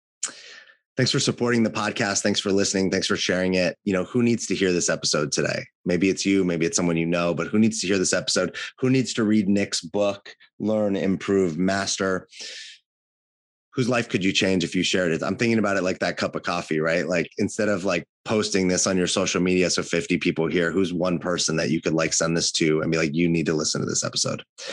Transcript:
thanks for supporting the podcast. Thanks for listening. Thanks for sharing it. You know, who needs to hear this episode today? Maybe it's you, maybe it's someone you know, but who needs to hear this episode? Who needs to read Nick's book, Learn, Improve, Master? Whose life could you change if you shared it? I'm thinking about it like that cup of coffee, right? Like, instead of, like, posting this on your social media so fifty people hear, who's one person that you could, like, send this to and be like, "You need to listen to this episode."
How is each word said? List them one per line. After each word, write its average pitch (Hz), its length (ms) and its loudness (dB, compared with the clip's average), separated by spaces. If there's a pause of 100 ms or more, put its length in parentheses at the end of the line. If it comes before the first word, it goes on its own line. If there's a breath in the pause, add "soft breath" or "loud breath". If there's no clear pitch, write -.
(960 loud breath)
thanks 127 160 2
for 143 80 2
supporting 120 440 2
the 110 60 2
podcast. 104 520 -2
Thanks 104 180 0
for 101 120 -2
listening. 95 400 2
Thanks 95 160 0
for 98 100 0
sharing 92 380 0
it. 90 280 0
You 104 80 0
know, 90 140 0
who 123 180 0
needs 117 240 2
to 123 80 -2
hear 92 160 2
this 85 180 2
episode 78 440 0
today? - 320 -2 (180)
Maybe 90 260 2
it's 87 160 -2
you, 98 200 4
maybe 85 200 0
it's 85 120 0
someone 87 200 2
you 82 80 0
know, 85 280 0
but 85 140 -2
who 107 120 0
needs 110 220 2
to 92 60 -4
hear 98 100 2
this 92 160 2
episode? 92 420 -2 (240 loud breath)
Who 131 100 0
needs 131 260 2
to 117 100 0
read 104 240 4
Nick's 101 320 0
book, 101 520 -4 (260 soft breath)
Learn, 104 360 0
Improve, 92 600 2
Master? 95 720 -2 (1500 loud breath)
Whose 120 160 0
life 120 180 0
could 101 160 -2
you 95 80 2
change 95 320 2
if 80 100 -4
you 90 100 0
shared 90 280 2
it? 76 100 0
I'm 78 140 -2
thinking 117 240 2
about 101 160 0
it 95 80 0
like 90 160 -2
that 87 160 -2
cup 92 220 -4
of 78 60 -8
coffee, 85 360 -2
right? 82 260 0
Like, 82 320 -2
instead 104 300 0
of, 101 160 -2
like, 90 240 -2 (160)
posting 104 460 0
this 90 180 2
on 95 80 0
your 90 100 2
social 90 360 0
media 90 280 4
so 87 140 -2
fifty 85 340 0
people 82 300 0
hear, 85 240 0
who's 87 220 0
one 87 260 0
person 82 380 -2
that 80 120 -2
you 82 120 0
could, 85 120 0
like, 80 200 0
send 82 240 0
this - 160 -2
to 78 280 2
and 82 80 -2
be 82 80 0
like, 78 160 0
"You 85 140 2
need 82 200 2
to 82 60 0
listen 78 280 -2
to - 40 -2
this - 200 -4
episode." - 380 -4 (300 loud breath)